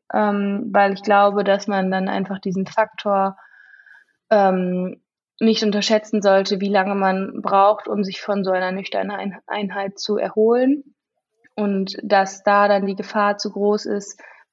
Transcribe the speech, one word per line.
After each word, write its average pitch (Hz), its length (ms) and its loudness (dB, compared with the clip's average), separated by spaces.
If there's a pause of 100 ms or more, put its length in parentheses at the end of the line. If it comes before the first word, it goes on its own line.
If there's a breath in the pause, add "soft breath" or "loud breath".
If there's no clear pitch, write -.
(140)
ähm, 202 580 -2
weil 196 220 4
ich 196 80 -12
glaube, 202 420 4
dass 196 220 0
man 190 240 0
dann 190 180 -2
einfach 196 300 -4
diesen 190 280 -4
Faktor, 196 680 -2 (920 soft breath)
ähm, 185 720 2 (380)
nicht 220 220 2
unterschätzen 214 600 0
sollte, 196 380 2
wie 202 100 -2
lange 196 240 2
man 190 480 -2
braucht, 196 460 2
um 208 160 -2
sich 190 180 -10
von 202 220 -2
so 185 80 0
einer 185 200 -2
nüchternen 196 380 -4
Ein-, 196 360 -8
Einheit 196 520 -6
zu 208 180 -4
erholen. 247 800 2 (600)
Und 196 480 -4
dass 196 420 0
da 202 240 4
dann 196 180 2
die 196 80 -4
Gefahr 202 420 -2
zu 208 140 -8
groß 202 360 0
ist, 202 360 -6 (300 loud breath)